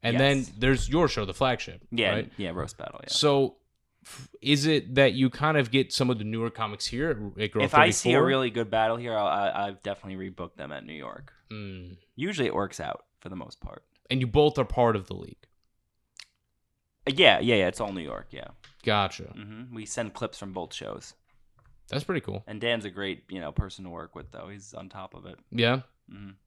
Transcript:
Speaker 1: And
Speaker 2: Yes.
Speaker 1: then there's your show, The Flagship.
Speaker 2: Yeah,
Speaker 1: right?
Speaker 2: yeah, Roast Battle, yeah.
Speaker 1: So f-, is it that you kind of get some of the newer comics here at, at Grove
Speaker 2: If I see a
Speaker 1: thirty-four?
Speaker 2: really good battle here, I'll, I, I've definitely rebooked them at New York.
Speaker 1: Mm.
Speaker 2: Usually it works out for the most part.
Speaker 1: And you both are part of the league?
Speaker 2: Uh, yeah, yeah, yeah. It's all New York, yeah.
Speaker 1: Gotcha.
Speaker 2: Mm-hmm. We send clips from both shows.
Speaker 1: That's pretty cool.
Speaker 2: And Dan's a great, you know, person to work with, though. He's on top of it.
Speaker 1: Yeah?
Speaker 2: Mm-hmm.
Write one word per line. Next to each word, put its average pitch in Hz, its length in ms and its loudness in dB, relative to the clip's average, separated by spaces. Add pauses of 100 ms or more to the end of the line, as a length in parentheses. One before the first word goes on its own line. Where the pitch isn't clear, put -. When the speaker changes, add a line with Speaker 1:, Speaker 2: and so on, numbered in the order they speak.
Speaker 1:
And 117 160 0
Speaker 2:
Yes. 123 40 4 (260)
Speaker 1:
then - 140 -16
there's 131 280 4
your 151 200 4
show, 107 160 -2
The 95 100 -6
Flagship. 120 560 -2
Speaker 2:
Yeah, 113 220 2
Speaker 1:
right? 107 240 -2
Speaker 2:
yeah, 95 140 -4
Roast 85 280 -6
Battle, - 240 -14
yeah. - 80 -16
Speaker 1:
So 139 460 4 (500)
f-, - 220 -18 (120)
is 143 260 4
it 127 280 2
that 131 200 6
you 131 140 4
kind 151 280 2
of 120 160 2
get 131 200 2
some 127 180 2
of 123 80 0
the 104 60 -6
newer 113 260 -2
comics 107 360 -8
here 139 240 -4
at, 104 320 -4
at 107 80 -2
Grove - 140 2
Speaker 2:
If - 100 -2
I 151 160 10
see - 200 2
a - 20 6
Speaker 1:
thirty-four? 131 140 6
Speaker 2:
really 131 240 2
good 110 200 -2
battle 110 260 2
here, 120 200 -4
I'll, 104 100 2
I, 98 400 0
I've 98 160 -10
definitely 95 480 -8
rebooked 87 240 -12
them 71 160 -12
at 71 160 -12
New 78 80 -12
York. 64 380 -14 (180)
Speaker 1:
Mm. 92 460 -12 (180)
Speaker 2:
Usually 156 320 -2
it - 80 -2
works 95 240 -4
out - 280 -8 (120)
for - 100 -16
the 92 80 -12
most - 240 -14
part. - 220 -16 (260)
Speaker 1:
And 131 120 0
you 127 80 0
both 147 280 6
are 135 80 2
part 117 300 4
of 98 140 -4
the 95 80 -8
league? - 280 -16 (1600)
Speaker 2:
Uh, 139 80 -2
yeah, 135 260 8
yeah, 113 160 4
yeah. 95 120 4
It's - 120 -4
all 104 120 -4
New 95 100 -6
York, 58 280 -10
yeah. 60 180 -16 (360)
Speaker 1:
Gotcha. 98 520 0
Speaker 2:
Mm-hmm. 107 380 -16
We 110 120 -10
send 110 280 -6
clips - 240 -6
from 98 140 -10
both 90 220 -8
shows. - 400 -12 (720)
Speaker 1:
That's 139 160 -6
pretty 175 160 -2
cool. 98 260 -8
Speaker 2:
And 107 140 -12
Dan's 117 240 0
a 104 60 -6
great, 95 400 -6
you 92 100 -8
know, 78 120 -6
person 95 320 -6
to 90 60 -12
work 82 240 -14
with, 82 160 -14
though. - 180 -16
He's 101 260 -18
on 95 140 -14
top 95 260 -18
of 90 120 -20
it. 90 120 -18 (120)
Speaker 1:
Yeah? 120 300 4 (320)
Speaker 2:
Mm-hmm. 101 180 -16 (160)